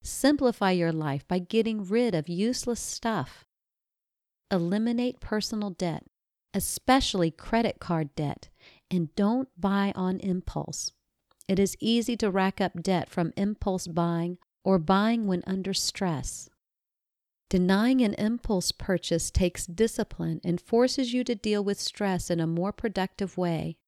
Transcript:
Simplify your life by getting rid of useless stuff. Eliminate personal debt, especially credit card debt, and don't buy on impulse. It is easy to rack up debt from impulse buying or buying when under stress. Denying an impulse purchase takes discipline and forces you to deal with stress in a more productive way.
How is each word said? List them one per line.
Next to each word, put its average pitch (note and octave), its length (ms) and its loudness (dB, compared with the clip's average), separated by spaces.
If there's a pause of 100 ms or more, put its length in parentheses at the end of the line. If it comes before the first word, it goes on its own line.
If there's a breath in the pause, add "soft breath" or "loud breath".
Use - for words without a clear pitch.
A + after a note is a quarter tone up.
Simplify C4 680 2
your E3+ 220 2
life D3+ 360 -4
by F3+ 120 0
getting G#3+ 440 -2
rid A3 300 0
of D#3 140 -2
useless A3 520 -2
stuff. - 640 -6 (1040)
Eliminate A3 680 0
personal G#3 500 -4
debt, E3+ 340 -4 (480)
especially G3+ 800 2
credit - 500 -2
card D#3+ 340 -2
debt, - 360 -6 (400 soft breath)
and F3 240 0
don't A#3 340 2 (100)
buy G3 380 2
on F#3 240 0
impulse. - 720 -4 (560)
It F#3+ 100 2
is G3 220 2
easy A#3 380 2
to G#3+ 120 2
rack F#3+ 300 0
up F3 220 -2
debt F#3 260 0
from E3+ 280 -2
impulse G3+ 500 -2
buying E3+ 500 0 (260)
or F#3+ 160 4
buying G3+ 480 2
when F3+ 200 0
under F#3+ 260 -2
stress. - 800 -4 (1000)
Denying G3 520 4
an G#3+ 140 2
impulse G#3+ 580 -2
purchase - 580 -2
takes - 360 0
discipline F3 760 -2
and F3 160 0
forces B3 540 2
you B3 120 0
to A#3+ 100 -2
deal G#3 280 0
with G3 160 -2
stress F#3+ 520 -2
in E3 100 2
a D#3+ 60 0
more E3+ 260 -2
productive F#3+ 640 -4
way. E3 400 -2 (120)